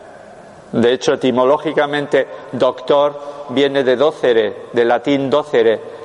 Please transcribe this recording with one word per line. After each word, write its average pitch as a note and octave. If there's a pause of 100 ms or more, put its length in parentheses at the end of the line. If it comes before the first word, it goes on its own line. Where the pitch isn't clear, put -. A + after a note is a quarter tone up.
(720)
De A#2+
hecho, C3
etimológicamente, C#3 (260)
doctor C#3+
viene C#3
de B2+
docere, A2+
del A#2
latín C3+
docere, A#2+ (240)